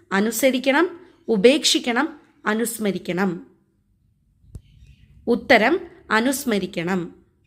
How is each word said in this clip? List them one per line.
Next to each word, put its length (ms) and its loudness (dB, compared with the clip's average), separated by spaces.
അനുസരിക്കണം, 760 2
ഉപേക്ഷിക്കണം, 800 2
അനുസ്മരിക്കണം. 840 -2
ഉത്തരം 480 2
അനുസ്മരിക്കണം. 920 -2